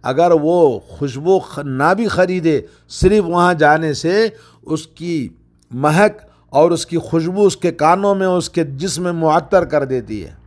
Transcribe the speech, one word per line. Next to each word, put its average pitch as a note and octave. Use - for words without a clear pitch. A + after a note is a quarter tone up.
اگر D3
وہ D#3
خوشبو C#3+
خ-، -
نہ C#3
بھی A3
خریدے، F3
صرف G3+
وہاں F3
جانے D#3
سے G3
اس D#3
کی D#3+
مہک D#3
اور D#3
اس E3
کی E3+
خوشبو F3+
اس F#3
کے F3
کانوں F#3+
میں، F#3+
اس F3+
کے E3
جسم C#3+
میں F3
معطر D#3+
کر C#3
دیتی A2
ہے D#2